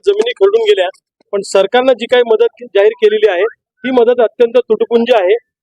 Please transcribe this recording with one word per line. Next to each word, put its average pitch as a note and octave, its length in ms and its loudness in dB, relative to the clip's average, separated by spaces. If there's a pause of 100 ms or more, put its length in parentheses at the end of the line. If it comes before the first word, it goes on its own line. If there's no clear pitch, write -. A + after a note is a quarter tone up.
जमिनी G#3+ 240 0
खरडून G3+ 320 0
गेल्या. G3 260 0 (440)
पण G3+ 80 -4
सरकारनं A3 520 0
जी A#3 180 -6
काही B3 160 2
मदत A3+ 180 2
के-, A#3+ 300 -8
जाहीर G3+ 180 2
केलेली G#3+ 380 0
आहे, F3+ 140 -2 (340)
ती B3 120 -8
मदत A#3+ 300 2
अत्यंत A#3 360 0
तुटपुंजी A#3 580 0
आहे. G3+ 220 2 (260)